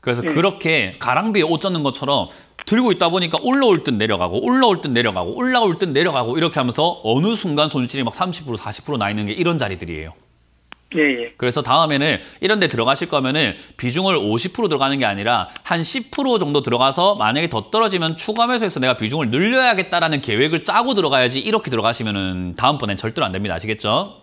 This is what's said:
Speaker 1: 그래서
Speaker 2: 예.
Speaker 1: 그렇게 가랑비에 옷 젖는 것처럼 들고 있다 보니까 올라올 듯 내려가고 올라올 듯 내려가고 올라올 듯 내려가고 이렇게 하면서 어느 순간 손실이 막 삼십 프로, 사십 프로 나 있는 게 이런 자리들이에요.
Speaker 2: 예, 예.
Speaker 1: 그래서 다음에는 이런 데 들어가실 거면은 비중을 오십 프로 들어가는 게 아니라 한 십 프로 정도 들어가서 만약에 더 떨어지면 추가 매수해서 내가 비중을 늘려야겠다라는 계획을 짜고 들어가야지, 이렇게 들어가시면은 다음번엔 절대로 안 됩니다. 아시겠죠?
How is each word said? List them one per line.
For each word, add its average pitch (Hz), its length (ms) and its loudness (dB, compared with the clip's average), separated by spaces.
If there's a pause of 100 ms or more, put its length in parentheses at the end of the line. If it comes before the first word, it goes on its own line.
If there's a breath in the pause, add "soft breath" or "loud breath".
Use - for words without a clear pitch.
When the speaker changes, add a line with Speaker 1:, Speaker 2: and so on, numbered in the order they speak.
Speaker 1:
그래서 123 260 -2
Speaker 2:
예. 156 60 -2
Speaker 1:
그렇게 160 640 0
가랑비에 180 460 0
옷 160 180 0
젖는 175 220 -2
것처럼 135 460 -2 (360 loud breath)
들고 233 280 2
있다 170 160 2
보니까 170 320 0
올라올 240 420 2
듯 139 100 0
내려가고 101 520 0
올라올 247 360 4
듯 151 80 -6
내려가고 107 460 0
올라올 240 420 0
듯 185 120 -2
내려가고 139 480 0
이렇게 160 220 0
하면서 147 440 0
어느 147 320 2
순간 156 320 0
손실이 135 360 -2
막 113 120 -4
삼십 175 300 -4
프로, 120 100 -4
사십 - 300 -10
프로 147 120 -4
나 101 120 0
있는 104 180 -2
게 104 60 -4
이런 165 240 0
자리들이에요. 85 560 -6 (840)
Speaker 2:
예, 156 60 2
예. 123 360 -2
Speaker 1:
그래서 127 240 0
다음에는 143 580 2 (220 loud breath)
이런 208 180 2
데 180 80 2
들어가실 127 420 0
거면은 135 460 0 (220 loud breath)
비중을 170 380 0
오십 117 380 0
프로 220 160 0
들어가는 139 280 2
게 127 80 0
아니라 101 420 0 (140)
한 165 220 -2
십 233 260 -4
프로 254 300 0
정도 147 240 0
들어가서 135 520 2
만약에 143 340 0
더 110 200 -4
떨어지면 185 480 0
추가 226 300 0
매수해서 226 320 -2
내가 127 180 2
비중을 123 320 -2
늘려야겠다라는 180 920 2
계획을 151 420 0
짜고 240 320 2
들어가야지, 135 440 2
이렇게 214 300 -2
들어가시면은 98 840 -2
다음번엔 120 420 0
절대로 113 280 -4
안 95 60 -4
됩니다. 95 240 -4
아시겠죠? 110 680 -2